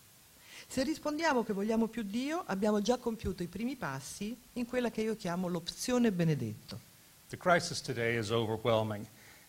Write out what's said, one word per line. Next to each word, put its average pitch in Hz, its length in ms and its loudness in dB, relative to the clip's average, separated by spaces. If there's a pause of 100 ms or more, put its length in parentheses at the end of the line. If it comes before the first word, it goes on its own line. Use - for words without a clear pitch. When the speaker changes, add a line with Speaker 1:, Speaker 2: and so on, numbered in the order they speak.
(680)
Speaker 1:
Se - 160 -2
rispondiamo 302 600 2
che 220 80 -2
vogliamo 220 340 2
più 226 160 -6
Dio, 262 440 -2
abbiamo 208 360 2
già 233 140 4
compiuto 220 480 -4
i - 20 -2
primi 233 300 -6
passi 165 600 -6 (180)
in 240 120 -4
quella 247 240 0
che 220 120 -2
io 220 120 0
chiamo 180 320 -2
l'opzione 226 640 2
Benedetto. 143 720 0 (480)
Speaker 2:
The - 80 -10
crisis 170 440 2
today 117 380 0
is 107 120 -2
overwhelming. 110 760 2 (420)